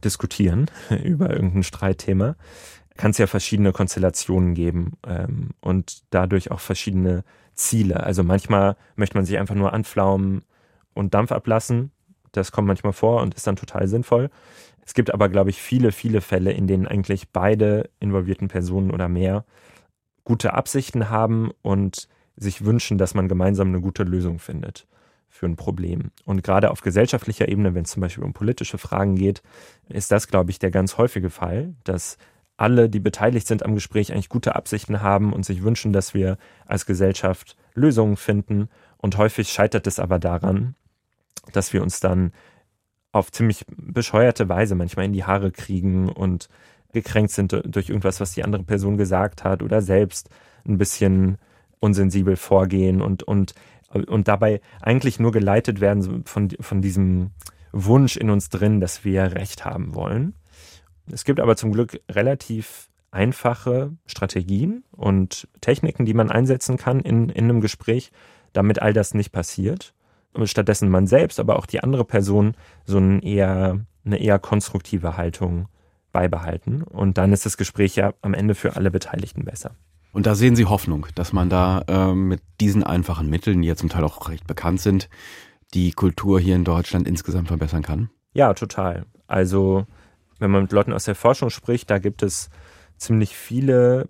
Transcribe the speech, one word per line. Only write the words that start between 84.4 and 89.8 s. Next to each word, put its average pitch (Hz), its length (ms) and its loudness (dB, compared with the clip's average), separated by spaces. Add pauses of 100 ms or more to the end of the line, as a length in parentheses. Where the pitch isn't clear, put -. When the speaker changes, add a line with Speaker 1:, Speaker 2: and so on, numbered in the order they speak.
Speaker 2:
bekannt 87 320 -2
sind, 98 300 0 (640)
die 90 180 2
Kultur 95 480 2
hier 92 160 2
in 90 80 2
Deutschland 85 460 0
insgesamt 85 400 -4
verbessern 80 320 -2
kann? 82 280 -4 (240)
Speaker 1:
Ja, 127 200 4
total. 92 540 -6 (200)
Also, 95 580 2 (540)